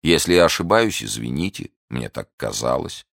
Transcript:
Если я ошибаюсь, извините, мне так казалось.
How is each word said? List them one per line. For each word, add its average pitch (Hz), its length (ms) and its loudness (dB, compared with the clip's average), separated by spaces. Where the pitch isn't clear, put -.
Если 82 320 2
я 87 100 8
ошибаюсь, 98 580 2
извините, 58 680 -6
мне 60 180 -6
так - 280 -10
казалось. 60 720 -4